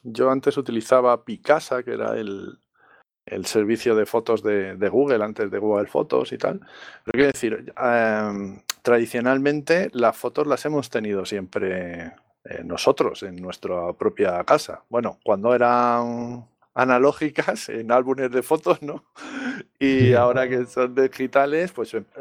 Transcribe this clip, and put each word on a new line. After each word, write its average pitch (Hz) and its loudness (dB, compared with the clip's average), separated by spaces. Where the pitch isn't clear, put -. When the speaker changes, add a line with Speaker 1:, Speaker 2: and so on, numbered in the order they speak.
Speaker 1:
Yo 123 0
antes 135 0
utilizaba 123 2
Picasa, 123 0
que 120 -8
era 113 -4
el, 98 -10
el 98 -8
servicio 110 2
de 107 4
fotos 113 -2
de, 98 -2
de 98 0
Google, 117 2
antes 107 -6
de 101 -4
Google 104 0
Fotos - -2
y - -8
tal. - -4
Pero 117 -6
quiero 135 4
decir, 117 -6
em, 107 -2
tradicionalmente 135 2
las 117 2
fotos 147 -4
las 135 -2
hemos 151 -2
tenido 104 -4
siempre, 92 -6
eh, - -12
nosotros, - 0
en 90 -12
nuestra 90 -6
propia 87 0
casa. - -2
Bueno, 117 -4
cuando 110 2
eran 120 0
analógicas, 139 0
en 113 -6
álbumes 127 2
de 123 0
fotos, 160 0
¿no? 156 -12
Y 135 4
Speaker 2:
Sí. 127 6
Speaker 1:
ahora 123 4
que 127 -2
son 127 -2
digitales, 139 2
pues, 113 -8
em, 104 -6